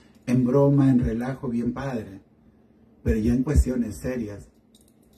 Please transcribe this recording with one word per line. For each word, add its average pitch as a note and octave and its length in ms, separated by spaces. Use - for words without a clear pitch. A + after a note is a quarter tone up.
en B2 200
broma, C#3+ 440
en B2 100
relajo, A#2+ 500
bien A#2 240
padre. A2+ 480
Pero A2+ 160
ya A#2 140
en B2+ 100
cuestiones B2 540
serias, A2 500